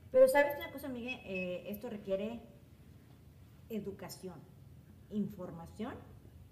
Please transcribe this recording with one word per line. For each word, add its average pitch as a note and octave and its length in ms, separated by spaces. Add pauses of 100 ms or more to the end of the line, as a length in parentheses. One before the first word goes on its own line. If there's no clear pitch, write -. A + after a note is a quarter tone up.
(100)
Pero C4 160
¿sabes C#4+ 300
una E4 160
cosa, C#4+ 160
Miguel? B3 360
Eh, F3+ 440
esto G#3 200
requiere G#3 540 (1300)
educación, F#3 680 (760)
información, F#3 840 (580)